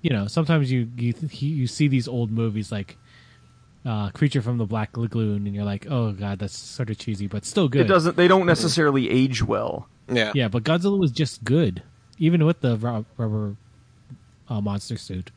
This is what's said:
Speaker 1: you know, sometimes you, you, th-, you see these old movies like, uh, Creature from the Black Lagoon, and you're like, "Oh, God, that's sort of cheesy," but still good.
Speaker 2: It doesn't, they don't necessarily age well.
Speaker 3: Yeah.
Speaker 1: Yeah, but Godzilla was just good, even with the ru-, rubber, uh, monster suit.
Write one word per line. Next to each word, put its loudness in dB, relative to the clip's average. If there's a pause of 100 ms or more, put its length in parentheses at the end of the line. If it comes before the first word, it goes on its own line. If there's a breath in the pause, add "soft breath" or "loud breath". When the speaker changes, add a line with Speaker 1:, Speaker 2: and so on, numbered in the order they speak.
Speaker 1:
you 0
know, 0
sometimes 2
you, 0
you, 0
th-, -8
you -2
see 0
these 2
old -2
movies -2
like, -8 (880 soft breath)
uh, -2
Creature 0
from -2
the -2
Black -6
Lagoon, -2
and -6
you're -4
like, -6
"Oh, -2
God, -6
that's -8
sort -8
of -6
cheesy," -6
but -6
still 2
good. 2
Speaker 2:
It 4
doesn't, 4
they 6
don't 6
necessarily 2
age 2
well. -2 (240)
Speaker 3:
Yeah. 2
Speaker 1:
Yeah, 2
but -2
Godzilla 2
was 2
just -4
good, 0 (340)
even 4
with 2
the 2
ru-, -4 (120)
rubber, -2 (960)
uh, -4
monster -4
suit. -10